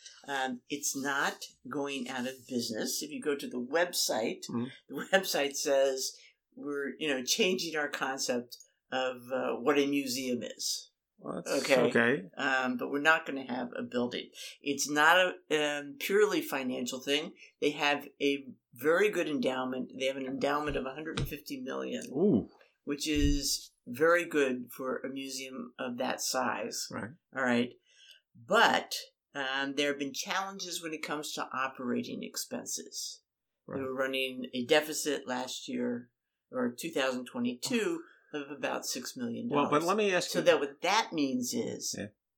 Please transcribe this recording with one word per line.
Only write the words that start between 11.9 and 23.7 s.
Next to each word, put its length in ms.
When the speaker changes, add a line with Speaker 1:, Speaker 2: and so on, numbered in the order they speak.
Speaker 1:
Um, 400
but 140
we're 100
not 240
gonna 260
have 240
a 60
building. 480
It's 280
not 460
a, 300
um, 200
purely 420
financial 600
thing. 320
They 120
have 360
a 240
very 360
good 180
endowment. 720
They 80
have 120
an 80
endowment 520
of 80
a 80
hundred 260
and 80
fifty 340
million, 500
Speaker 2:
Ooh. 380
Speaker 1:
which 240
is 640